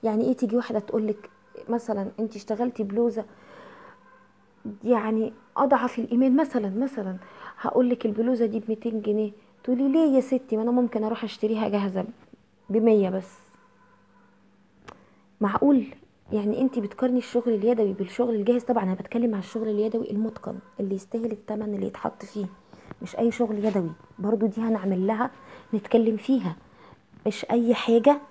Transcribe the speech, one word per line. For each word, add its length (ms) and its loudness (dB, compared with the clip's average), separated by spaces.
يعني 220 2
ايه 80 2
تيجي 240 0
واحدة 220 0
تقولك 520 -4
مثلا 420 -2
انت 160 -4
اشتغلتي 460 -4
بلوزة 420 0
يعني 480 0
اضعف 420 2
الايمان 380 2
مثلا، 420 0
مثلا 380 -4
هقولك 460 2
البلوزة 400 2
دي 140 -2
بمتين 400 -4
جنيه، 320 -2
تقولي 240 2
ليه 280 4
يا 40 6
ستي؟ 360 -2
ما 60 0
انا 80 0
ممكن 340 2
اروح 200 -4
اشتريها 440 -2
جاهزة 360 -2
بمية 400 4
بس. 280 -6
معقول؟ 440 4
يعني 280 0
انت 180 0
بتقارني 400 0
الشغل 360 0
اليدوي 380 2
بالشغل 420 -2
الجاهز؟ 300 2
طبعا 200 0
انا 100 0
بتكلم 400 -2
على 80 -4
الشغل 260 -6
اليدوي 420 -2
المتقن 480 -4
اللي 140 -2
يستاهل 380 -6
الثمن 420 -6
اللي 120 -4
يتحط 380 -8
فيه، 220 -8
مش 160 -10
اي 120 2
شغل 340 -2
يدوي. 260 0
برضو 280 0
دي 140 -2
هنعمل 460 0
لها 240 0
نتكلم 420 2
فيها، 400 0
مش 240 -4
اي 240 4
حاجة 460 6